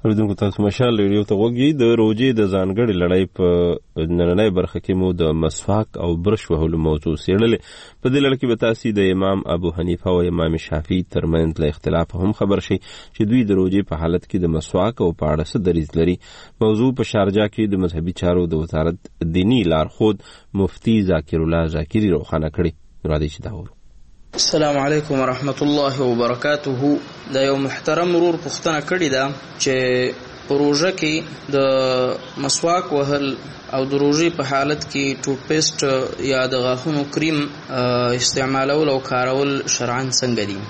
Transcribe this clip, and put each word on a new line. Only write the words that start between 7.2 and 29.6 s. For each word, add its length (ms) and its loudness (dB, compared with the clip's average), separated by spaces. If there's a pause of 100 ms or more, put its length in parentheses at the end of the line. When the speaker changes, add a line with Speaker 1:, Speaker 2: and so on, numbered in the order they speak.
Speaker 1:
په 120 0
دې 120 2
لړ 140 2
کې 120 -2
به 140 0
تاسې 220 0 (100)
د 20 2 (140)
امام 260 2 (140)
ابو 240 0
حنیفه 340 -2
او 80 4 (120)
امام 340 0
شافعي 360 -2 (140)
ترمنځ 460 0
له 120 2
اختلاف 420 -2
هم 240 0
خبر 280 0
شئ 100 0 (380)
چې 140 -2
دوی 140 4
د 160 2
روژې 300 2
په 120 -4
حالت 260 -2
کې 160 -4
د 140 0
مسواک 480 -2
او 40 2 (120)
په 100 -2
اړه 200 0
څه 60 -2 (100)
دریځ 220 0 (100)
لري. 160 4 (500)
موضوع 340 2
په 120 0
شارجه 440 2
کې 160 0
د 140 0
مذهبي 360 -4
چارو 240 2
د 160 -2
وزارت 480 -2 (280)
دیني 240 2 (120)
لارښود 480 0 (400)
مفتي 340 0 (140)
ذاکر 380 0
الله 160 2 (140)
ذاکري 360 0
روښانه 420 -2
کړې. 160 0 (380)
راځئ 240 0
چې 140 -18
دا 80 -10
وورو. 180 -14 (640)
Speaker 2:
السلام 420 0
علیکم 420 0
ورحمت 440 -2
الله 420 2
وبرکاته. 920 0 (360)
دا 100 2
یو 120 2 (100)
محترم 500 0
ورور 200 4 (100)
پوښتنه 440 -2
کړې 240 0
ده 160 0 (340)